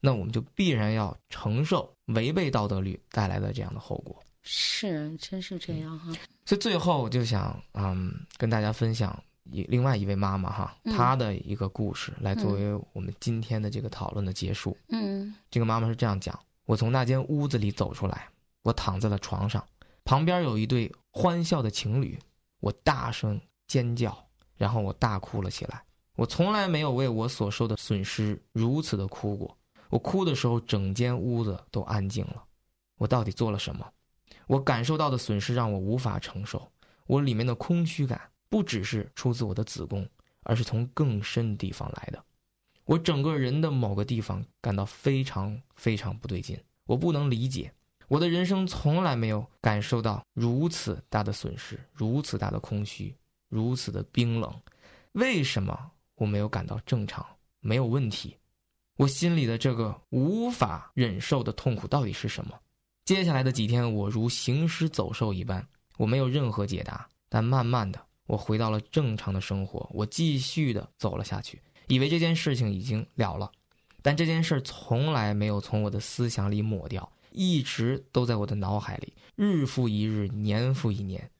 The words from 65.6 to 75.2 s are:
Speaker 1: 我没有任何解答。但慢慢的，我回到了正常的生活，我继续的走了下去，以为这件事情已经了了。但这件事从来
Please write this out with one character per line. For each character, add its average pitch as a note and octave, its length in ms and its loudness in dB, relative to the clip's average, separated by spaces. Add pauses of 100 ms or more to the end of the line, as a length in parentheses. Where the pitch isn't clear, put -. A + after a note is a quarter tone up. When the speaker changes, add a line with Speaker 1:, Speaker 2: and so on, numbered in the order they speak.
Speaker 1:
我 G#2+ 80 2
没 A2+ 120 2
有 C3+ 100 2
任 B2+ 240 0
何 G#2 160 0
解 F#2 160 -4
答。 - 240 -10 (220)
但 A2+ 160 2
慢 B2+ 200 4
慢 A#2 280 2
的， - 80 -10 (260)
我 A2 100 0
回 G#2+ 220 0
到 A2+ 100 2
了 G#2+ 120 0 (100)
正 C3 260 2
常 G2 160 -4
的 F#2+ 80 0
生 G2 240 -2
活， - 280 -8
我 G#2 120 -2
继 D3+ 340 0
续 C3+ 340 0
的 G2+ 160 -4 (100)
走 - 180 -2
了 G2+ 60 -2
下 - 180 -4
去， - 220 -14 (240)
以 B2+ 140 6
为 C3+ 80 2
这 E3+ 100 2
件 E3 160 2
事 D#3+ 220 0
情 A#2+ 120 0
已 G2 120 -2
经 A2 340 -4
了 G#2 220 0
了。 G2+ 120 -6 (540)
但 C#3+ 140 4
这 E3 100 2
件 E3 160 2
事 D#3+ 200 2
从 C3+ 500 0
来 A2 200 2